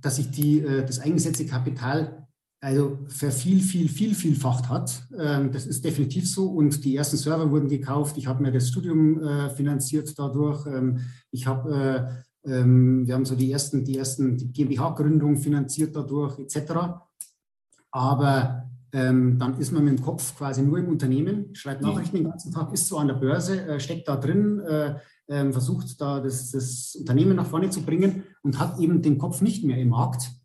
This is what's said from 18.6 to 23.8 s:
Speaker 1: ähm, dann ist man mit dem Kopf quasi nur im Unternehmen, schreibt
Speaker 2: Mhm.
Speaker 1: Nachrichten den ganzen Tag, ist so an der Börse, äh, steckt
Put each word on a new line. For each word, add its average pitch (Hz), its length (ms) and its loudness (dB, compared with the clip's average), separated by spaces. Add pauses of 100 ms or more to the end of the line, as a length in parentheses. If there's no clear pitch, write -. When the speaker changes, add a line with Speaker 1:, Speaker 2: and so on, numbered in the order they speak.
Speaker 1:
ähm, 127 480 4
dann 127 200 -2
ist 131 120 -2
man 151 140 4
mit 135 120 4
dem 123 60 -2
Kopf - 340 -6
quasi 135 240 -2
nur 143 160 4
im 180 100 -2
Unternehmen, 156 680 0
schreibt 135 260 -8
Speaker 2:
Mhm. - 80 0
Speaker 1:
Nachrichten 196 280 -2
den 160 120 0
ganzen - 240 -10
Tag, 156 200 -4
ist 139 140 -2
so 175 100 -4
an 147 100 0
der 131 80 0
Börse, 170 460 0
äh, 147 180 -4
steckt 170 280 -8